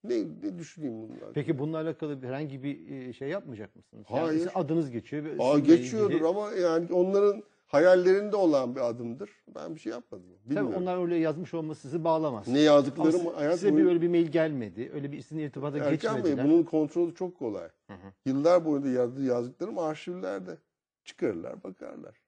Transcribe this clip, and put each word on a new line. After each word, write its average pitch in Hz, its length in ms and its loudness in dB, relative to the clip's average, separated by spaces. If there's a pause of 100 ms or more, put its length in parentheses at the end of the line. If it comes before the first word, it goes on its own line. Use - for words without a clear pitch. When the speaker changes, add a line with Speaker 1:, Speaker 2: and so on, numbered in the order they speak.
Speaker 1:
ne, 196 160 -2 (240)
ne 180 160 -6
düşüneyim 147 420 -10
bundan? - 320 -16
Speaker 2:
Peki 143 260 -4
bununla 156 180 -4
alakalı 151 440 -6
bir, 123 60 -12
herhangi 135 360 -8
bir, 139 280 -8
e, 127 220 -12
şey 135 160 -8
yapmayacak 143 460 -10
mısınız? - 340 -20
Yani 117 100 -2
Speaker 1:
Hayır. 160 200 0
Speaker 2:
size 175 140 -2
adınız 160 380 -2
geçiyor 143 320 -8
ve 151 200 -4
Speaker 1:
Aa, 131 120 4
Speaker 2:
sizinle 294 200 8
Speaker 1:
geçiyordur 226 360 0
Speaker 2:
ilgili 160 160 2
Speaker 1:
ama 208 240 -2
yani 170 420 0
onların 202 500 2 (240)
hayallerinde 185 680 6
olan 143 400 2
bir 123 140 -2
adımdır. 120 400 -8 (260)
Ben 160 200 -10
bir 151 40 -18
şey 107 120 -8
yapmadım. 113 340 -14 (180)
Speaker 2:
Tabii 127 120 -4
Speaker 1:
Bilmiyorum. 185 280 -2
Speaker 2:
onlar 180 180 -2
öyle 175 140 -2
yazmış 160 380 -2
olması 156 280 -8
sizi 156 220 -6
bağlamaz. 156 440 0
Speaker 1:
Ne 131 120 2
yazdıklarım 151 600 6
Speaker 2:
Ama - 100 -2
si-, - 40 -10
Speaker 1:
hayat 156 200 0
Speaker 2:
size 180 120 0
bir 202 60 4
Speaker 1:
boyu 180 160 6
Speaker 2:
öyle 170 120 2
bir 170 60 0
mail 170 200 4
gelmedi. 139 680 -2
Öyle 139 180 -8
bir 143 100 -12
sizin 156 160 -12
irtibata 143 400 -6
Speaker 1:
Erkan 147 140 0 (240)
Bey, - 60 -2
Speaker 2:
geçmediler. 139 240 2
Speaker 1:
bunun 165 180 6
kontrolü 160 520 -2
çok 180 240 -8
kolay. 98 300 -8 (180)
Speaker 2:
Hı 104 60 -14
hı. 90 40 -16 (280)
Speaker 1:
Yıllar 156 400 4
boyunca 139 240 0
yazdı-, 127 340 -2
yazdıklarım 123 560 -4
arşivlerde. 175 760 -8 (460)
Çıkarırlar, - 600 -6
bakarlar. - 640 -16